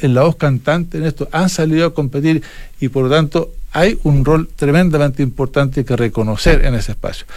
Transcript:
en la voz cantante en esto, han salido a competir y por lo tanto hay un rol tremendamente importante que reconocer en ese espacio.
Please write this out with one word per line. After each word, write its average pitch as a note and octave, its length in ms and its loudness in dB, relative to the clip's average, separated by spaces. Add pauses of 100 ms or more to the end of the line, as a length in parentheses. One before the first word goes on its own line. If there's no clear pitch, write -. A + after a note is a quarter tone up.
en C3 120 4
la B2+ 80 4
voz D#3+ 140 2
cantante D3+ 640 -2
en D#3 80 -2
esto, C#3+ 240 -4
han F3+ 180 0
salido D#3+ 380 0
a D#3+ 80 -4
competir D3+ 480 0 (380)
y C3+ 80 -2
por C3 160 0
lo B2+ 60 2
tanto D#3 420 0 (200)
hay F#3+ 320 2
un C#3+ 200 4
rol D#3+ 300 2
tremendamente D3 680 2
importante C3+ 640 -2
que B2 120 -2
reconocer A2+ 680 2
en B2+ 100 2
ese A2 180 -2
espacio. - 340 -8 (100)